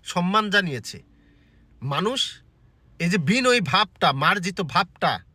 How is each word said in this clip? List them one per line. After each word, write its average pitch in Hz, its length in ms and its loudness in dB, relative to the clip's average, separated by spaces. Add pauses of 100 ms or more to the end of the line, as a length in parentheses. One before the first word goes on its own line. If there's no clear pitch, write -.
সম্মান 196 460 0
জানিয়েছে। 160 540 -2 (760)
মানুষ 180 600 -4 (580)
এই 170 100 -2
যে 208 80 0
বিনয়ী 240 440 2
ভাবটা, 180 500 0
মার্জিত 175 500 0
ভাবটা 156 580 -2 (160)